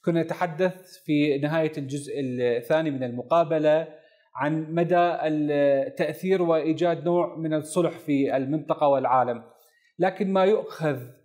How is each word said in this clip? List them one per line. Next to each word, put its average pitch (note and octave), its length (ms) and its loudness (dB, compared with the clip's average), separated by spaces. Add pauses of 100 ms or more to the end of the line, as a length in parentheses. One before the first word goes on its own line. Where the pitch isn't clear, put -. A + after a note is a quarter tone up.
كنا E3 180 0
نتحدث E3+ 800 -4
في D3 320 2
نهاية D#3 400 0
الجزء C#3 400 -8
الثاني B2+ 760 0
من B2+ 120 -4
المقابلة D#3 840 2 (480)
عن D#3 380 -2
مدى E3+ 240 2
التأثير D3+ 1400 0
وإيجاد D#3+ 640 0
نوع F3 320 0
من D#3+ 160 -4
الصلح D#3 380 0
في C3+ 460 0
المنطقة D3 500 0
والعالم، B2 560 2 (560)
لكن F#3+ 340 -2
ما F#3+ 100 4
يؤخذ D#3+ 540 0 (280)